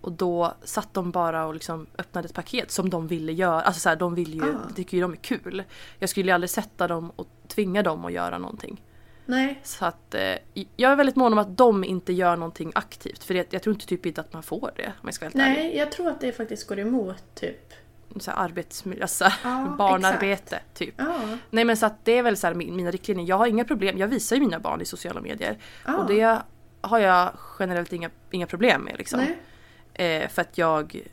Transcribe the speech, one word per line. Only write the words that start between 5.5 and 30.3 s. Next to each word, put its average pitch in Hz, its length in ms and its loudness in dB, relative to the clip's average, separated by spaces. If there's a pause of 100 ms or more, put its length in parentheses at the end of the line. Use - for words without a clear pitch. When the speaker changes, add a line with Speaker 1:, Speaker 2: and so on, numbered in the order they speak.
Speaker 1:
Jag 190 120 -2
skulle 185 160 0
ju 190 80 4
aldrig 175 160 2
sätta - 380 -2
dem 170 280 -4
och - 100 -10 (220)
tvinga 202 340 0
dem 160 220 0
att 87 80 -4
göra 87 260 -2
någonting. - 440 -12 (440)
Speaker 2:
Nej. 262 380 0
Speaker 1:
Så - 200 -8
att, - 300 -6
eh, 131 200 0 (420)
jag 254 160 6
är 277 40 6
väldigt 277 200 4
mån 247 160 6
om 208 60 6
att 196 180 -2
de 214 280 8
inte 185 280 -4
gör 180 240 4
någonting 165 380 -8
aktivt. - 500 -8
För 190 100 -4
det, 180 180 -2
jag 185 100 -4
tror 214 120 2
inte 202 120 -12
typ 175 200 -4
inte 160 140 -6
att - 120 -12
man 165 100 -12
får - 340 -6
det, - 100 -6
om 196 60 -8 (120)
jag - 100 -8
ska - 100 -10
vara 269 200 2
helt 269 120 4
Speaker 2:
Nej, 311 100 0
Speaker 1:
ärlig. 330 140 -2
Speaker 2:
jag 294 120 -2
tror 349 160 -2
att 302 120 -4
det 254 120 -4
faktiskt 220 360 -8
går 196 100 -6
emot 202 440 -2 (120)
typ - 380 -10 (480)
Speaker 1:
Så 185 100 -8
här - 140 -4
arbetsmiljö, 175 580 -8
alltså, - 220 -2 (200)
Speaker 2:
Ja, 269 340 -2
Speaker 1:
barnarbete, 196 640 4 (140)
Speaker 2:
exakt. - 180 -12
Speaker 1:
typ. - 240 -8
Speaker 2:
Ja. 311 160 -2 (360)
Speaker 1:
Nej, 226 140 4
men 233 120 4
så 220 100 2
att 214 180 -2
det 233 140 6
är 247 40 4
väl 226 140 4
så 185 100 0
här 170 80 2
min, 175 220 -4
mina 180 140 -2
riktlinjer. 185 360 -2
Jag 185 100 2
har 220 100 6
inga 233 180 4
problem, 196 340 0
jag 190 100 2
visar 247 280 2
ju 277 60 6
mina 175 180 2
barn 160 200 -2
i 175 40 -6
sociala - 360 -8
medier. - 380 -6 (280)
Speaker 2:
Ja. 269 100 0
Speaker 1:
Och 392 120 0
det 220 300 4 (420)
har 226 180 2
jag 185 320 6 (280)
generellt 175 340 -2
inga, 170 180 -6 (200)
inga 175 160 -2
problem 180 360 2
med, - 160 -8
liksom. - 220 -4
Speaker 2:
Nej. 320 180 -2 (840)
Speaker 1:
Eh, - 60 -2
för - 140 -2